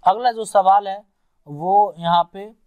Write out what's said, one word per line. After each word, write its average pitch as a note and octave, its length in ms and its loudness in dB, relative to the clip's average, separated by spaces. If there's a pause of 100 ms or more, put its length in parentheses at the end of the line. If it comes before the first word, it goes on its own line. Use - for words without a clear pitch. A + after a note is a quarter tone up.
अगला A#3 260 0
जो A3 120 -10
सवाल G3 440 2
है G3+ 160 -12 (420)
वो F#3 520 0
यहाँ E3+ 340 0
पे G#3 220 -16 (120)